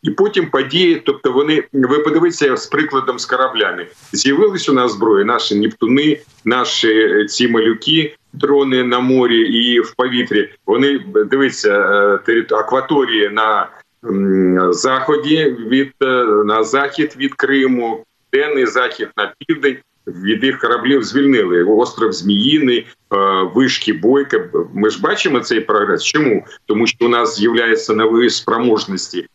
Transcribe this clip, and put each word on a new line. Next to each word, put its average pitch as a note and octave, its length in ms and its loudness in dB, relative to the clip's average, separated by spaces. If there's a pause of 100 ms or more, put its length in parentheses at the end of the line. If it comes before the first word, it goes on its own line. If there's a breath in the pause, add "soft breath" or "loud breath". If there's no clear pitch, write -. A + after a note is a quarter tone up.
І D#3 100 -2
потім F#3+ 380 0
події, D3+ 560 0
тобто C#3 260 -2
вони, D3 320 0 (100)
ви C#3 260 2
подивіться D3+ 580 0
з - 100 -10
прикладом C#3 520 -4
з - 60 -8
кораблями. A2+ 600 -2 (280)
З'явились D#3 560 2
у C#3 40 4
нас B2 180 2
зброї, G#2 340 2
наші A2 340 0
«Нептуни», C3 600 0 (260)
наші, A#2 480 0
е, G#2+ 320 2
ці B2 220 -2
малюки, A#2 680 0 (180)
дрони C3+ 500 2
на B2 160 0
морі B2+ 420 2
і A#2 380 2
в - 160 -4
повітрі. B2 540 -2 (160)
Вони, B2+ 400 0 (260)
дивіться, B2 480 0
е, G2+ 460 2
терит-, A2+ 300 0
акваторії A#2+ 760 0
на, G#2+ 380 -2 (380 loud breath)
м, F#2+ 680 0
заході C#3+ 840 0 (140)
від, C3+ 220 0 (120)
е, - 20 0 (400)
на G#2+ 180 0
захід C#3+ 560 -2
від C#3 140 -4
Криму, B2+ 680 -2 (260)
південний C#3 360 0
захід A#2 520 -4
на G#2 220 -4
південь, C#3 380 -4 (300)
від G2+ 360 -4
їх C3 160 -2
кораблів A#2+ 440 0
звільнили. G#2+ 600 2
Остров A2 500 0
Зміїний, A#2+ 680 0
е, A2+ 60 -14 (680 loud breath)
вишки A#2+ 380 0
Бойка. A2 560 0 (240)
Ми G2+ 160 2
ж - 120 -6
бачимо E3 380 0
цей A#2 200 -2
прогрес. G#2 440 0
Чому? B2+ 420 0 (200 loud breath)
Тому A2 220 0
що - 180 -2
у A#2+ 40 2
нас A#2+ 280 0
з'являються A2+ 560 0
нові A2+ 360 2
спроможності G#2 1040 -4